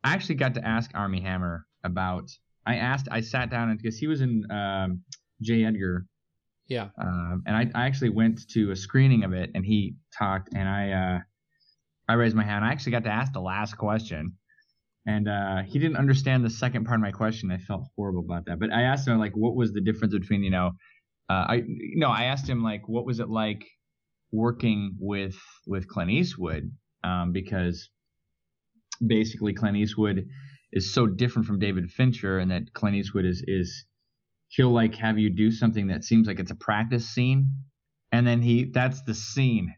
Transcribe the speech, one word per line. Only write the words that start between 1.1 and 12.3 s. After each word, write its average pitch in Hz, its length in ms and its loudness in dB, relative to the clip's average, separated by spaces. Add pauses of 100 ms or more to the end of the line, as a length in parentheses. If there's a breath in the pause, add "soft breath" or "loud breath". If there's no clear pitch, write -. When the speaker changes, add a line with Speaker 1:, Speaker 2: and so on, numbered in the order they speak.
Speaker 1:
Hammer 90 440 -4 (180)
about, 90 460 -4 (360)
I 117 120 0
asked, 131 340 -2
I 113 100 -2
sat 120 300 -4
down 117 180 -2
and, 107 140 -2
'cause 110 140 -4
he 151 100 -4
was 156 140 0
in, 113 300 0
um, 95 500 -2 (400)
J. 113 220 2
Edgar. 95 420 0 (640)
Speaker 2:
Yeah. 110 220 -4 (100)
Speaker 1:
Um, 90 460 -4
and 104 100 0
I, 113 200 2
I 120 100 0
actually 135 240 0
went 113 320 2 (100)
to 104 200 2
a 95 40 -2
screening 123 480 6
of 92 100 0
it, 90 200 -4
and 95 120 -2
he 104 300 2 (220)
talked, 98 380 -2
and 95 120 -2
I, 98 240 -2
uh, 92 280 0 (920)
I 113 60 4
raised 117 200 4